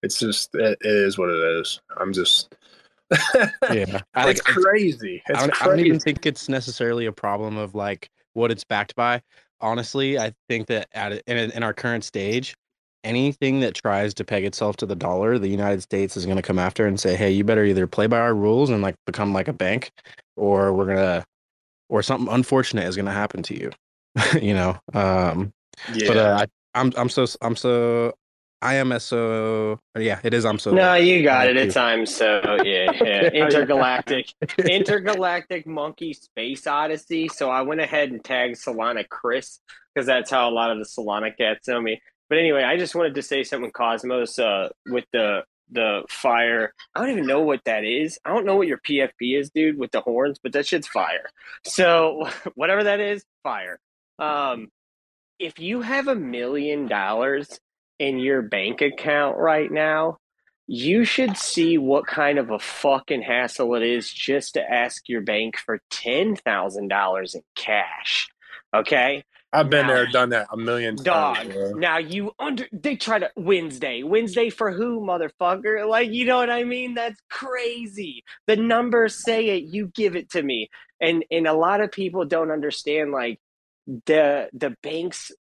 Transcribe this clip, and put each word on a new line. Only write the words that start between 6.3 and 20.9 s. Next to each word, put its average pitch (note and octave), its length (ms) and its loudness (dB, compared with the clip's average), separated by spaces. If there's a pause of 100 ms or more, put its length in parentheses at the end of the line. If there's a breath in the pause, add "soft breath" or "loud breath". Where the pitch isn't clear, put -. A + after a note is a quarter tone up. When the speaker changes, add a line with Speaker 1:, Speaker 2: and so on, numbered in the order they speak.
Speaker 2:
necessarily A#2+ 560 -2
a G#2+ 60 -2
problem G#2+ 460 -4
of, G#2 180 -6
like, G2+ 340 -6 (240)
what A#2 160 2
it's A2 140 -4
backed G#2 320 -2
by. A#2+ 260 2 (400 soft breath)
Honestly, B2+ 560 -2
I A2 160 -4 (160)
think A2+ 180 -4
that G#2+ 260 -2
at, G#2 340 -6
in, A#2 240 -2
in A#2 120 -6
our G#2+ 100 -2
current A#2 300 -4
stage, A2 520 -4 (480)
anything C3+ 560 0
that A#2 160 0
tries G2+ 400 0
to - 80 -6
peg G2 200 -2
itself G2+ 340 -2
to - 80 -4
the G2 100 -4
dollar, F#2 420 0
the G2 100 0
United G2+ 340 0
States G2 360 -2
is F2+ 80 -4
gonna F#2+ 160 0
come F#2 180 0
after F#2+ 280 2
and G2 120 0
say, F#2 160 2
"Hey, G2 160 2
you G2 120 4
better G#2+ 200 4
either F#2+ 240 4
play G#2 200 0
by A#2 120 4
our A#2 140 4
rules A2 360 4
and, A2 120 2
like, F#2+ 140 -2 (100)
become G2+ 260 -2
like F#2+ 160 0
a - 60 -4
bank, G2+ 380 -2 (440 loud breath)
or G2 380 4
we're F#2+ 140 2
gonna, F#2 360 2 (640)